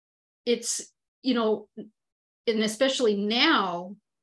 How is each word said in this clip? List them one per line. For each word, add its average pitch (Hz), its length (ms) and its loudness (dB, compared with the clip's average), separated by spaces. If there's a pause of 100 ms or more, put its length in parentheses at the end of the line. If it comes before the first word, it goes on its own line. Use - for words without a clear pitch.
(440)
it's, - 440 -2 (320)
you 254 120 0
know, 214 340 0 (800)
and 220 160 2
especially 233 540 0
now, 208 800 0 (260)